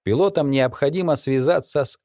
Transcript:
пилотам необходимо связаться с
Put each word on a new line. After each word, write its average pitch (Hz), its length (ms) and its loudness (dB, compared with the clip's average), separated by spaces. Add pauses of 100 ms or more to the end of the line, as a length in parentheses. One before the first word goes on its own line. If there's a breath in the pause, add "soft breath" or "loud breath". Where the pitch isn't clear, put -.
пилотам 151 480 2
необходимо 139 640 0
связаться 135 680 0
с - 220 -10